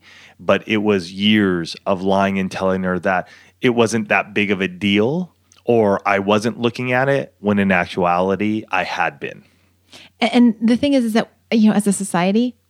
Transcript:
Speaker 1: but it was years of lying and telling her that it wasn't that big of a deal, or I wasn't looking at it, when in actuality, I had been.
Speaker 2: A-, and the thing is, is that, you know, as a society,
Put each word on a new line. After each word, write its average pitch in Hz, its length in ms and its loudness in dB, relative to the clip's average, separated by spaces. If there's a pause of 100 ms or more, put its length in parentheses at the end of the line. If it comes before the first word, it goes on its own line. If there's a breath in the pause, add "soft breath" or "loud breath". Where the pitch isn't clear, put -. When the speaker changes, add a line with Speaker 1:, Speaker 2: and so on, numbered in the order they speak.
(400 loud breath)
Speaker 1:
but 92 280 0
it 104 160 0
was 98 280 0
years 95 640 0 (120)
of 95 160 -2
lying 98 340 0
and 95 140 -4
telling 95 320 -2
her 90 160 -2
that 90 280 -2 (320 soft breath)
it 127 120 2
wasn't 113 380 0
that 101 260 -2
big 104 160 0
of 95 100 -2
a 95 60 -2
deal, 104 680 -2 (320)
or 107 400 2
I 101 140 2
wasn't 104 400 0
looking 123 320 -4
at 127 160 0
it, 139 320 -2
when 101 180 0
in 98 140 2
actuality, 95 1000 0
I 92 140 -2
had 82 380 -4
been. - 240 -12 (720 loud breath)
Speaker 2:
A-, 240 160 0
and 240 260 6
the 233 140 2
thing 285 180 0
is, 247 120 2
is 214 80 -4
that, - 180 -2 (180)
you 214 200 4
know, - 60 2
as 202 120 0
a 196 60 2
society, 196 640 -2 (120)